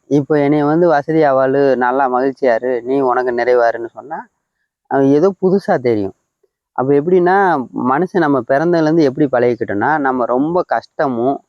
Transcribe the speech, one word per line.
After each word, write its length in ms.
இப்போ 340
என்னைய 240
வந்து, 240
"வசதி 340
ஆவாளு, 540
நல்லா 380
மகிழ்ச்சியாரு, 680
நீ 180
உனக்கு 320
நிறைவாருன்னு" 540
சொன்னா, 400
அது 240
ஏதோ 220
புதுசா 360
தெரியும். 340
அப்ப 200
எப்படின்னா, 720
மனுஷன் 360
நம்ம 240
பிறந்ததுலேருந்து 520
எப்படி 320
பழகிக்கிட்டோம்னா, 680
நம்ம 260
ரொம்ப 420
கஷ்டமும், 840